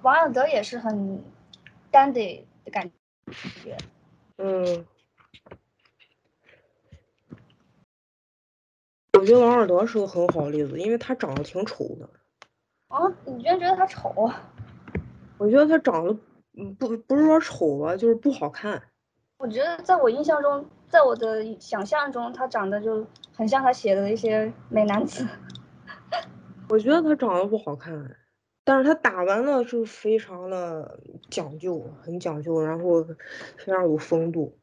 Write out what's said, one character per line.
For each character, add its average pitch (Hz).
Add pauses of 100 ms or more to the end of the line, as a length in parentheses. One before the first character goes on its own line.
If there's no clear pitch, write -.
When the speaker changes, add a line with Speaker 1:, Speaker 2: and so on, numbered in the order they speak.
Speaker 1:
王 262
尔 320
德 254
也 285
是 226
很 202 (640)
dandy 247 (220)
的 -
感 180 (720)
觉。 - (580)
Speaker 2:
嗯。 180 (4000)
我 190
觉 214
得 247
王 240
尔 233
德 180
是 233
个 202
很 175
好 170
的 143
例 147
子， 135
因 190
为 233
他 254
长 160
得 147
挺 180
丑 - (120)
的。 - (800)
Speaker 1:
哦， 339 (140)
你 254
居 247
然 359
觉 349
得 381
他 370
丑？ - (1200)
Speaker 2:
我 208
觉 240
得 302
他 320
长 170
得， 208 (380)
嗯， 202
不， 233
不 262
是 302
说 311
丑 147
吧， 160
就 226
是 233
不 269
好 147
看。 202 (560)
Speaker 1:
我 269
觉 226
得 339
在 370
我 269
印 262
象 302
中， 285 (220)
在 339
我 254
的 220 (160)
想 208
象 285
中， 240
他 254
长 208
得 208
就 220 (280)
很 220
像 262
他 254
写 202
的 196
一 220
些 220 (160)
美 214
男 202
子。 262 (720)
<laughs> -
Speaker 2:
我 220
觉 214
得 330
他 311
长 220
得 185
不 208
好 151
看， 147 (480)
但 269
是 262
他 294
打 190
扮 202
的 269
是 240
非 220
常 185
的 175 (300)
讲 156
究， 165 (120)
很 170
讲 165
究， 160
然 160
后 170
非 -
常 185
有 156
风 165
度。 156